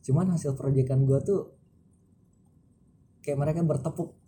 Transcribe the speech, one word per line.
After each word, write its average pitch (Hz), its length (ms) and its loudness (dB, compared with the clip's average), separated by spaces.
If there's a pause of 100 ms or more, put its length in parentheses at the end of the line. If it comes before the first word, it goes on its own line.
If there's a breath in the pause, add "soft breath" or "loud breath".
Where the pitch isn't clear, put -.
Cuman 175 300 0
hasil 151 240 -2
projectan 135 480 0
gue 135 180 4
tuh 196 200 0 (1800)
kayak 143 180 -4
mereka 156 240 0
bertepuk, 160 480 -2 (180)